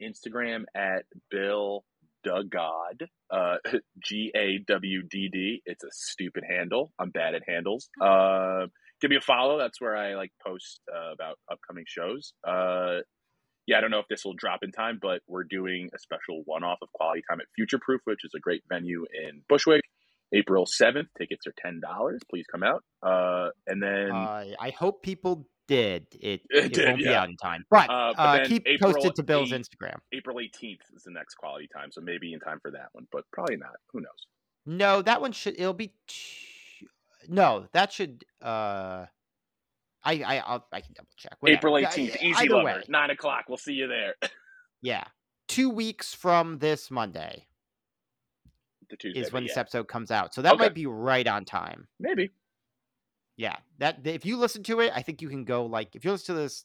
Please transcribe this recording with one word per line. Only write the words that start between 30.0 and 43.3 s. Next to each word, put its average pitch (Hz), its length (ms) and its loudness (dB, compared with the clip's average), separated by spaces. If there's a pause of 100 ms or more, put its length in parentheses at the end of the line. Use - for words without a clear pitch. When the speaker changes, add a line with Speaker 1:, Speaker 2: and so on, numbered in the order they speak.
Speaker 1:
April 127 260 -8
eighteenth 107 420 -12 (120)
is - 80 -20
the 92 100 -20
next 80 220 -14
Quality 73 380 -12
Time, 71 180 -14
so - 100 -16
maybe 85 320 -8
in 80 60 -12
time 78 240 -10
for 73 80 -12
that 69 220 -16
one, 62 180 -20
but 71 220 -8
probably - 240 -4
not. - 180 -16 (180)
Who 117 80 -8
knows? - 260 -18 (400)
Speaker 2:
No, 196 360 2
that 233 180 4
one 262 120 -4
should, - 260 -8
it'll 185 160 0
be 196 200 -10 (120)
t-, - 800 -18 (420)
no, 160 440 6
that 196 200 4
should, 131 320 -8 (160)
uh, 98 640 -4 (960)
I, 151 200 0
I, 127 240 -2
I'll, 120 260 -6
I 101 80 -8
can - 140 -20
double - 220 -20
check. - 240 -18
Whatever. 151 180 8
Speaker 1:
April 147 220 4
Speaker 2:
Yeah, 139 80 2
Speaker 1:
eighteenth, 151 340 -2
Speaker 2:
yeah, 170 60 4
Speaker 1:
Easy 220 160 4
Speaker 2:
either - 100 6
Speaker 1:
Lover, 120 120 8
Speaker 2:
way. 98 220 -2
Speaker 1:
nine 147 220 2
o'clock. 139 380 -2